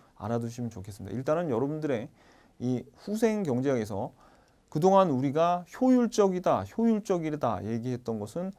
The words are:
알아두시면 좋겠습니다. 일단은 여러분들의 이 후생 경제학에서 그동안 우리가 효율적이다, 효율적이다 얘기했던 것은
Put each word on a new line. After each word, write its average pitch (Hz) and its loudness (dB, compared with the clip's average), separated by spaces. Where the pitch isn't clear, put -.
알아두시면 117 -4
좋겠습니다. 98 -12
일단은 156 -2
여러분들의 139 -2
이 123 -2
후생 214 0
경제학에서 123 -2
그동안 190 6
우리가 160 0
효율적이다, 196 4
효율적이다 156 0
얘기했던 117 -4
것은 170 -6